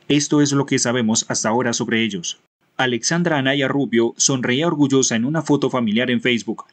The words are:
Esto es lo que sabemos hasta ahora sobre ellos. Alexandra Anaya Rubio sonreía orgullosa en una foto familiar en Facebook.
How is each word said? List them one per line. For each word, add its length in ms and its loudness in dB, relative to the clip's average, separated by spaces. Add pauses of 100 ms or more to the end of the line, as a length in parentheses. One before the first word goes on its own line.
Esto 340 2
es 120 2
lo 120 0
que 140 0
sabemos 500 0
hasta 200 -2
ahora 240 0
sobre 320 0
ellos. 340 -6 (380)
Alexandra 640 0
Anaya 300 0
Rubio 480 0
sonreía 500 0
orgullosa 500 2
en 80 0
una 180 -2
foto 260 0
familiar 420 0
en 120 0
Facebook. 500 -2